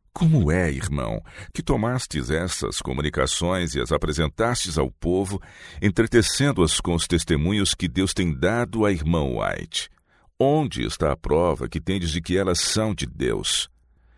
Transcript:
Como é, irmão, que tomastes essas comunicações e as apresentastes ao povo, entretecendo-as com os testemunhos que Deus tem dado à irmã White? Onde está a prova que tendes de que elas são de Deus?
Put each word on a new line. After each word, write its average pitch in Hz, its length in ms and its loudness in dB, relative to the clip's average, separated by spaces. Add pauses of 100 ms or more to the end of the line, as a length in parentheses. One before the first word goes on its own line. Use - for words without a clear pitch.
(120)
Como 143 400 4
é, 87 180 2
irmão, 65 520 -4 (320)
que 170 80 -4
tomastes 117 680 -2
essas 80 520 -2
comunicações 76 920 -2
e 69 60 0
as 62 100 -4
apresentastes 80 840 -2
ao 67 140 0
povo, 92 500 -2 (400)
entretecendo-as 110 1000 4
com 87 140 0
os 80 120 0
testemunhos 85 680 2
que 87 140 -2
Deus 92 240 0
tem 165 260 0
dado 107 460 0
à 101 80 4
irmã 80 320 0
White? 50 640 -4 (500)
Onde 135 460 2
está 71 280 0
a 67 40 0
prova 76 500 0
que 78 140 -6
tendes 90 300 -2
de 82 100 -2
que 90 160 -2
elas 92 240 2
são 110 340 0
de 67 120 -6
Deus? - 680 -2 (460)